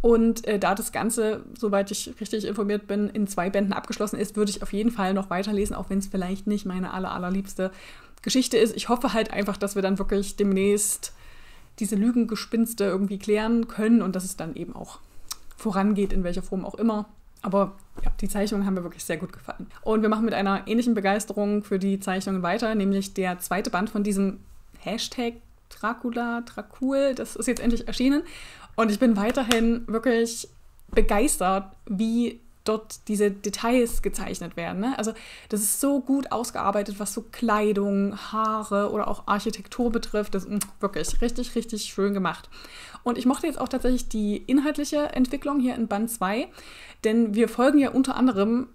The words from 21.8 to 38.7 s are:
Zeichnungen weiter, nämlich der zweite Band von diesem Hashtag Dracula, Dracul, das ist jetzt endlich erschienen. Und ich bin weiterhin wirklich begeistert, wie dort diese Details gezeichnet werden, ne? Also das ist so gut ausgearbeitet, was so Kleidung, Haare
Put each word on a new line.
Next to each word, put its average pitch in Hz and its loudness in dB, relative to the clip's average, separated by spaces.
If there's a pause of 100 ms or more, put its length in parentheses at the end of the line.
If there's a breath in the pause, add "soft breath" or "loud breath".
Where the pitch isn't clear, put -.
Zeichnungen 190 -2
weiter, 214 0
nämlich 196 0
der 180 -2
zweite 190 -2
Band 190 0
von 208 -2
diesem 196 0 (380)
Hashtag 233 -6 (360)
Dracula, 233 -4
Dracul, 262 -2
das 233 -8
ist 233 -4
jetzt 247 0
endlich 240 2
erschienen. 269 2 (540 loud breath)
Und 220 4
ich 208 0
bin 233 6
weiterhin 233 2
wirklich 233 0 (420)
begeistert, 202 4 (220)
wie 226 0 (240)
dort - -4
diese 208 2
Details 233 2
gezeichnet 180 -6
werden, 175 -4
ne? 254 -2
Also 220 -2 (360 loud breath)
das 208 -2
ist - 0
so 277 2
gut 269 0
ausgearbeitet, 208 -2
was 208 -6
so 226 -8
Kleidung, 202 2
Haare 214 -2